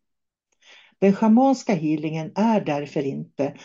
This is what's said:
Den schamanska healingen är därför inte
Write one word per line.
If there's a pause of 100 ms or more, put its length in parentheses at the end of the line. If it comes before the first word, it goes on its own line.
(1000)
Den
schamanska
healingen
är
därför
inte